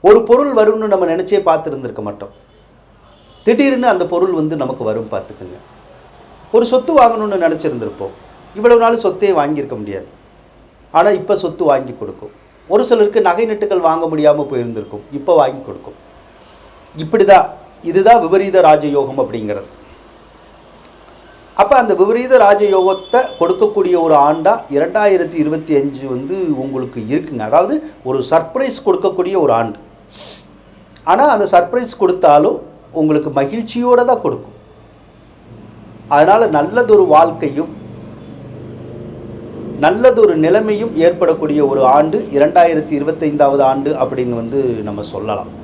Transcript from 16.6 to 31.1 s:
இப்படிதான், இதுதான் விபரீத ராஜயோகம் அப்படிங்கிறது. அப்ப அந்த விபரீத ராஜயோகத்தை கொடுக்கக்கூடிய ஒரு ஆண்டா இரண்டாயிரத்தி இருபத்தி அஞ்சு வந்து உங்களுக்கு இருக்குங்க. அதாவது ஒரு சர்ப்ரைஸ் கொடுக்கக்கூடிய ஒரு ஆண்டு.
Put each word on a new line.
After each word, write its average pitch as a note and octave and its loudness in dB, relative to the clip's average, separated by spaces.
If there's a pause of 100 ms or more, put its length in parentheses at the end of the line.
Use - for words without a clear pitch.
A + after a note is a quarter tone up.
இப்படிதான், G3 6 (460)
இதுதான் F#3+ 6
விபரீத F#3+ 2
ராஜயோகம் C#3+ 0
அப்படிங்கிறது. G#2 -8 (1900)
அப்ப G3+ 4 (100)
அந்த G#3+ -2 (100)
விபரீத A#3+ 2 (120)
ராஜயோகத்தை G3+ 2 (160)
கொடுக்கக்கூடிய F#3 0 (140)
ஒரு D3+ 4
ஆண்டா A3 0 (220)
இரண்டாயிரத்தி F3 0
இருபத்தி D#3 -4 (100)
அஞ்சு C#3 -8 (120)
வந்து C#3+ -8 (300)
உங்களுக்கு B2+ -8 (140)
இருக்குங்க. D#3 -6
அதாவது G3 2 (360)
ஒரு C3+ -2 (140)
சர்ப்ரைஸ் A#3+ -2
கொடுக்கக்கூடிய F#3+ -2 (100)
ஒரு A#2+ 2
ஆண்டு. A2+ -6 (1300)